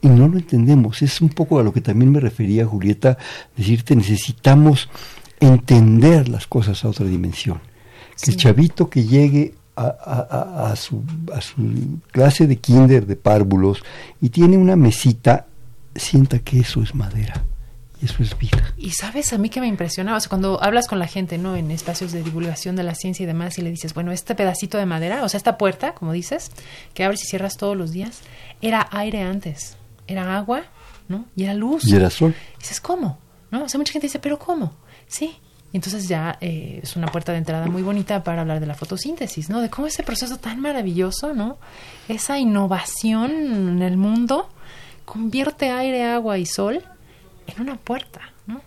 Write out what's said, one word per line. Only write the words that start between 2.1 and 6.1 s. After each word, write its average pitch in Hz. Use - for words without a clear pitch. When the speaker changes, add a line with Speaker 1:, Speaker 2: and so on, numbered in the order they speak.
Speaker 1:
me 147
refería, 110
Julieta, 107
decirte, 117
necesitamos 135
entender 127